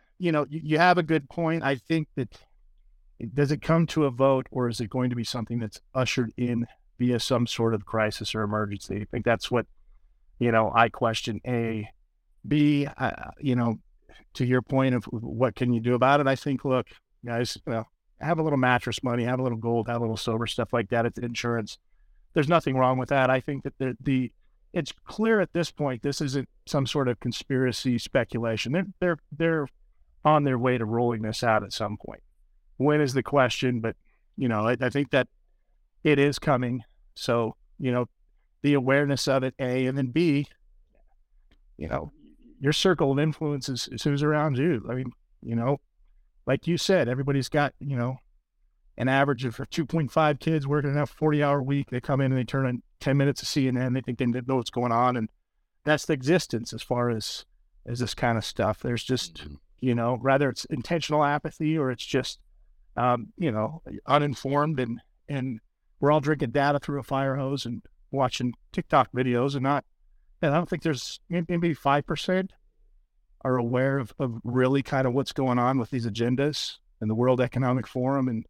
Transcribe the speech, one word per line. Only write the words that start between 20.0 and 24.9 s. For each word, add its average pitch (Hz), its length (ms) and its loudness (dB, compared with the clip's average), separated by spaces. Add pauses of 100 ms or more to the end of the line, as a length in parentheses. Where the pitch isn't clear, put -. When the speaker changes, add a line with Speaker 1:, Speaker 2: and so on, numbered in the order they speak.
Speaker 1:
little 113 140 -2
silver, 113 280 -2
stuff - 280 -4
like 117 160 0
that. 117 160 2
It's - 120 -4
insurance. 117 600 -4 (560)
There's 151 160 2
nothing 151 260 2
wrong 131 220 4
with 127 120 -4
that. 131 200 4
I 131 100 4
think 139 240 -8
that - 140 -10
the, 131 240 -4
the, 135 300 0 (420)
it's 160 180 -4 (140)